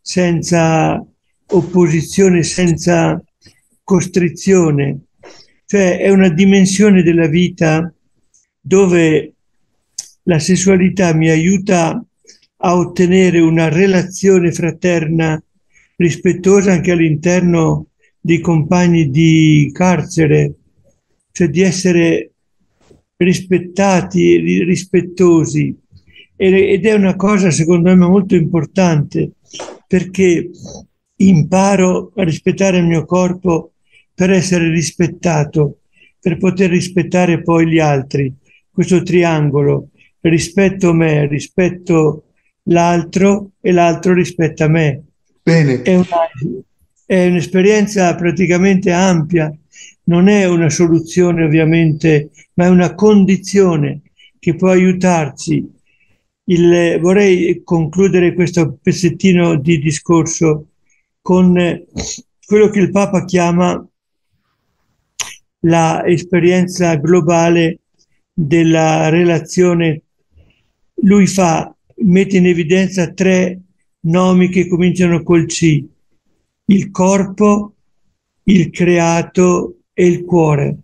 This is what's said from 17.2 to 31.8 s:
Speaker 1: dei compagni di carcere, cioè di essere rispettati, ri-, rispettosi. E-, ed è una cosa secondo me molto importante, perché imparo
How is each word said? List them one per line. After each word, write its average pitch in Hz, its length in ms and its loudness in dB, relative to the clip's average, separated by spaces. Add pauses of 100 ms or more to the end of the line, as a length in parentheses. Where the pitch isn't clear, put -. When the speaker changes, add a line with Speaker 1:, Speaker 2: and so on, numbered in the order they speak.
Speaker 1:
dei 165 200 0
compagni 170 680 0
di 156 640 2
carcere, 151 840 0 (760)
cioè 175 180 -2
di 156 140 -2
essere 175 680 0 (840)
rispettati, 180 1200 0
ri-, 180 260 -2
rispettosi. 165 1120 -2 (600)
E-, 190 380 2
ed 190 120 -2
è 214 100 2
una 190 200 0
cosa 196 360 0
secondo 165 440 0
me 180 120 4
molto 190 280 0
importante, 165 1000 -2 (540)
perché 185 640 -2 (680)
imparo 185 960 0